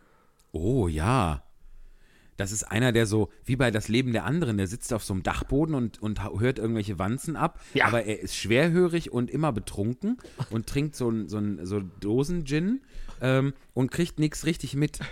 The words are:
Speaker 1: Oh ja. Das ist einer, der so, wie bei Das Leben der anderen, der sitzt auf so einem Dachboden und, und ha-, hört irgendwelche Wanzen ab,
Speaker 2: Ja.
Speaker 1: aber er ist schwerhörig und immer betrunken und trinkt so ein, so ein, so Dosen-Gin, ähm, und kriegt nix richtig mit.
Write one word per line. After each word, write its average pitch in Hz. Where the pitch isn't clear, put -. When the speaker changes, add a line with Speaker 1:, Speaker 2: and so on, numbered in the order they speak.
Speaker 1:
Oh 101
ja. 82
Das 98
ist 107
einer, 120
der 113
so, 107
wie -
bei 127
Das 104
Leben 123
der 98
anderen, 127
der 98
sitzt 110
auf 107
so 101
einem 95
Dachboden 147
und, 120
und 101
ha-, 101
hört 123
irgendwelche 107
Wanzen 117
ab, -
Speaker 2:
Ja. 131
Speaker 1:
aber 117
er 104
ist -
schwerhörig 165
und 123
immer 151
betrunken 120
und 113
trinkt 147
so 120
ein, 110
so 104
ein, 101
so 101
Dosen-Gin, 156
ähm, 131
und 127
kriegt -
nix 151
richtig 151
mit. 143